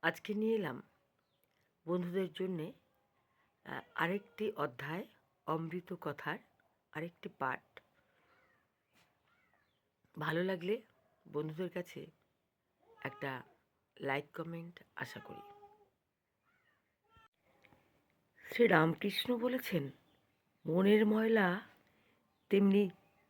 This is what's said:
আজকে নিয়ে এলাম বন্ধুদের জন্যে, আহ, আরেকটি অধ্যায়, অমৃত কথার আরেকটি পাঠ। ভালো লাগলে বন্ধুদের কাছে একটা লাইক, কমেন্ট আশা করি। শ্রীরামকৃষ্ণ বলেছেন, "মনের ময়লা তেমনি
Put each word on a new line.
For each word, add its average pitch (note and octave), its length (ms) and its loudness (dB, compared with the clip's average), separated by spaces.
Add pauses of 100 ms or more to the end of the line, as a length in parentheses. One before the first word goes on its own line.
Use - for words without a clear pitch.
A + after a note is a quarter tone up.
আজকে E3 300 0
নিয়ে A3 220 2
এলাম D#3 280 -4 (1040)
বন্ধুদের F3 460 -2
জন্যে, F#3 400 -4 (920)
আহ, C3+ 160 -8 (140)
আরেকটি F#3+ 560 -4
অধ্যায়, D3 540 -6 (400)
অমৃত E3 560 -6
কথার D3+ 360 -6 (540)
আরেকটি D#3+ 380 -10
পাঠ। - 500 -6 (2500)
ভালো D#3 240 0
লাগলে F#3+ 380 -2 (500)
বন্ধুদের D#3 380 -6
কাছে F3 360 -10 (1000)
একটা C3 380 -8 (580)
লাইক, C#3 260 -4 (120)
কমেন্ট E3 460 -12 (120)
আশা - 240 -12
করি। G4+ 220 -16 (3000)
শ্রীরামকৃষ্ণ G3 840 4
বলেছেন, A3+ 520 -2 (760)
"মনের G3+ 400 6
ময়লা G#3+ 560 4 (880)
তেমনি G3 400 6 (400)